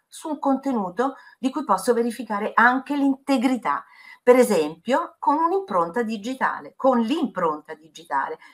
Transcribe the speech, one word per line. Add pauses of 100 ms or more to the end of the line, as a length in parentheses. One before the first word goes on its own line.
su
un
contenuto (220)
di
cui
posso
verificare
anche
l'integrità, (380)
per
esempio
con
un'impronta
digitale,
con
l'impronta
digitale, (140)